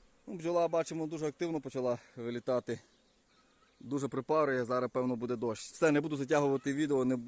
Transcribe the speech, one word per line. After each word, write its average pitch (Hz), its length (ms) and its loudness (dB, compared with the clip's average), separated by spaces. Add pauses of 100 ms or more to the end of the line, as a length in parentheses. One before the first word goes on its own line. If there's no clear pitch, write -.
(280)
Ну, 226 60 -10
бджола, 170 340 2
бачимо, 160 400 -2
дуже 156 200 -4
активно 165 340 -4
почала 123 360 -2 (180)
вилітати. 120 640 -2 (1000)
Дуже 135 280 -4
припарує, 131 580 0
зараз, 127 280 0
певно, 127 220 0
буде 120 200 -2
дощ. 110 360 -4
Все, 160 200 4
не 147 100 4
буду 151 160 -2
затягувати 139 560 2
відео, 143 320 2
не, 127 220 2